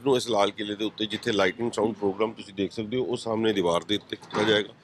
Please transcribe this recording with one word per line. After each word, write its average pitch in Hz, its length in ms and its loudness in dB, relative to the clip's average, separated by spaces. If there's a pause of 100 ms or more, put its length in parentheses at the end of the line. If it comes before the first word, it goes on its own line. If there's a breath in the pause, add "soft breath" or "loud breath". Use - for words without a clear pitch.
ਨੂੰ 135 120 4
ਇਸ 117 120 -2
ਲਾਲ 101 220 4
ਕਿਲ੍ਹੇ 104 240 -6
ਦੇ 104 100 -4
ਉੱਤੇ, 107 200 -4
ਜਿੱਥੇ 113 260 -4
ਲਾਈਟਿੰਗ 101 400 2
ਸਾਊਂਡ 110 220 0
ਪ੍ਰੋਗਰਾਮ 101 380 -2
ਤੁਸੀਂ 101 220 -16
ਦੇਖ 95 180 -2
ਸਕਦੇ 110 260 -6
ਹੋ, 127 60 0
ਉਹ 120 140 -4
ਸਾਹਮਣੇ 113 360 0
ਦੀਵਾਰ 87 300 2
ਦੇ 104 120 -2
ਉੱਤੇ - 200 -6
ਕੀਤਾ - 280 -2
ਜਾਏਗਾ। 107 260 4 (140 soft breath)